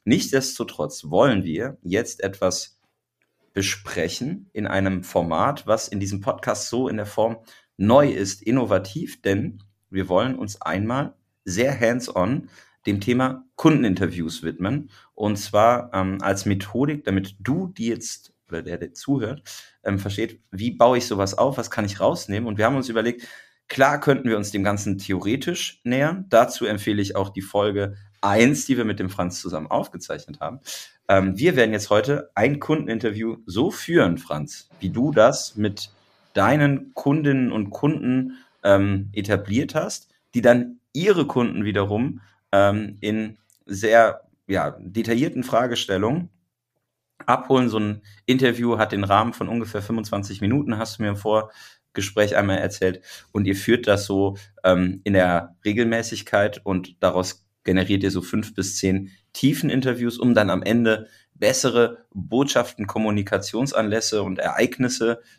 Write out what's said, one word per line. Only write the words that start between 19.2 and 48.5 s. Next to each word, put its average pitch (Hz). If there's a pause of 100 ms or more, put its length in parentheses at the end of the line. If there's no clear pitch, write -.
ähm, 98
versteht, 104 (120)
wie 104
baue 120
ich 123
sowas 98
auf, 135
was 117
kann 110
ich 101
rausnehmen? 113
Und 104
wir 107
haben 131
uns 131
überlegt, 117 (400)
klar 143
könnten 143
wir 110
uns 101
dem 104
Ganzen 101
theoretisch 104
nähern. 156
Dazu 123
empfehle 104
ich 98
auch 98
die 98
Folge 101 (240)
eins, 113
die 131
wir 120
mit 104
dem 95
Franz 90
zusammen 78
aufgezeichnet 76
haben. 80 (480)
Ähm, 95
wir 143
werden 110
jetzt 104
heute 117
ein 143
Kundeninterview 113
so 117
führen, 120
Franz, 76 (100)
wie 95
du 127
das 113
mit 104 (420)
deinen 139
Kundinnen 139
und 104
Kunden, 131 (260)
ähm, 98
etabliert 101
hast, 170 (260)
die 120
dann 123 (140)
ihre 175
Kunden 110
wiederum, 101 (320)
ähm, 101
in 107 (280)
sehr, 107 (240)
ja, 80
detaillierten 117
Fragestellungen 120 (960)
abholen. 123
So 107
ein 104 (240)
Interview 120